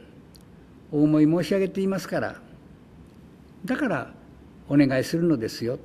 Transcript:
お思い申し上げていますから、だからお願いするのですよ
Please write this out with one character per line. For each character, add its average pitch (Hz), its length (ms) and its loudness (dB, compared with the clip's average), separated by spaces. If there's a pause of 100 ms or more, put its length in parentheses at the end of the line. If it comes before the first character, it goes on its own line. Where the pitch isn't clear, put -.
(920)
お 147 120 2
思 151 180 4
い 151 40 8
申 165 180 2
し 175 100 -2
上 196 60 2
げ 190 100 0
て 190 120 -8
い 190 60 0
ま 196 120 -2
す - 80 -10
か 170 120 -4
ら、 107 220 -6 (1200)
だ 254 120 -4
か 285 100 -2
ら 139 260 -4 (540)
お 143 80 0
願 135 240 4
い 127 40 0
す - 120 -4
る 170 80 0
の 165 140 2
で 110 100 -4
す - 160 -10
よ 123 220 -4